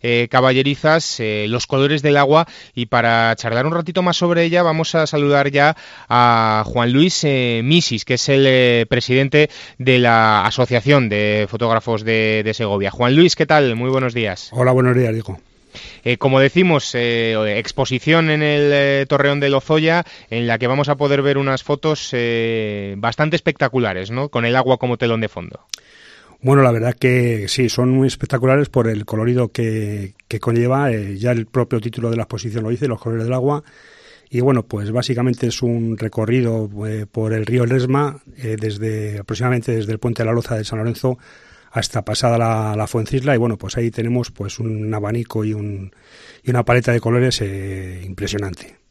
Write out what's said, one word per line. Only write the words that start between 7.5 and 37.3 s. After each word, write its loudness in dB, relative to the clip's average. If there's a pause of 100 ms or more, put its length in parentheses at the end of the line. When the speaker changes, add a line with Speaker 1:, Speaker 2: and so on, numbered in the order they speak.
Speaker 1:
Misis, 2
que 0
es -2
el, 4
eh, 4
presidente 2 (280)
de 4
la 4
Asociación 2
de 0
Fotógrafos -2
de, 0
de -2
Segovia. -2
Juan 2
Luis, 6
¿qué 0
tal? 2
Muy -4
buenos -2
días. -6
Speaker 2:
Hola, 2
buenos 4
días, 0
Diego. -8 (680)
Speaker 1:
Eh, 0
como 2
decimos, 2
eh, 0 (240)
exposición 0
en 0
el, 2
eh, 2
Torreón 2
de 0
Lozoya, 0 (240)
en -4
la 0
que -2
vamos 0
a 0
poder 0
ver 0
unas -2
fotos, -4
eh, -4
bastante -2
espectaculares, -2
¿no? -6
Con -2
el 0
agua 2
como -2
telón -2
de -2
fondo. -14 (720)
Speaker 2:
Bueno, 4
la 6
verdad 0
que 0
sí, 0
son 0
muy 2
espectaculares 0
por 2
el -2
colorido -2
que, -6 (160)
que -6
conlleva. 0
Eh, -6
ya -2
el -2
propio -2
título -6
de -2
la -4
exposición -8
lo -4
dice, -2
Los -4
colores -4
del -2
agua. -2 (680)
Y -2
bueno, 2
pues -6
básicamente -2
es -4
un -2
recorrido, -2 (180)
eh, -6
por -4